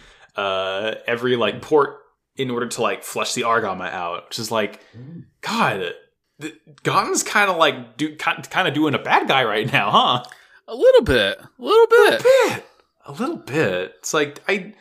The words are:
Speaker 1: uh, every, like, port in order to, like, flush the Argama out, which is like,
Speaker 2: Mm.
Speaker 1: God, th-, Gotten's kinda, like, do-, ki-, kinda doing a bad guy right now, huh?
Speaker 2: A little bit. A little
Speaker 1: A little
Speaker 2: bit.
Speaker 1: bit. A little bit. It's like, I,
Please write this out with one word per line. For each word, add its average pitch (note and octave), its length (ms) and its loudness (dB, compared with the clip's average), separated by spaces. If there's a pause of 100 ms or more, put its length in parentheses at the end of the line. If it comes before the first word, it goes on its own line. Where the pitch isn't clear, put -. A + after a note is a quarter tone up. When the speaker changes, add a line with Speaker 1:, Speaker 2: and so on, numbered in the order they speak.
(360)
Speaker 1:
uh, G2 580 -4 (120)
every, A#2+ 300 0
like, G#2 260 -2
port C#3+ 340 2 (400)
in C3 140 -4
order A#2+ 180 -4
to, A#2 140 -6
like, G2+ 200 -2
flush - 320 -6
the A#2+ 80 -4
Argama G2+ 480 -2
out, F2 380 -8
which - 100 -12
is A2 120 -8
like, G#2+ 300 -4 (160)
Speaker 2:
Mm. C#3+ 280 -18 (160)
Speaker 1:
God, B2 540 -2 (460)
th-, D#3 140 -12 (280)
Gotten's G3+ 400 0
kinda, G3+ 300 0
like, C3+ 440 0
do-, D3+ 200 -6
ki-, E3 340 -4
kinda F3 200 0
doing D3 240 0
a - 40 -2
bad C4 300 0
guy C3 160 2
right A2 280 -2
now, G#2+ 180 0
huh? D#3+ 320 2 (460)
Speaker 2:
A A3+ 60 -12
little A#4 280 6
bit. G2+ 380 2
A - 60 -20 (120)
little G#4+ 320 4
Speaker 1:
A - 0 -
little G#4+ 280 6
Speaker 2:
bit. - 40 -4
Speaker 1:
bit. B4 440 4 (400)
A C#3 60 -14
little B3 240 -6
bit. G#2 600 -4
It's - 160 -10
like, D3 320 -2
I, F#3+ 340 -4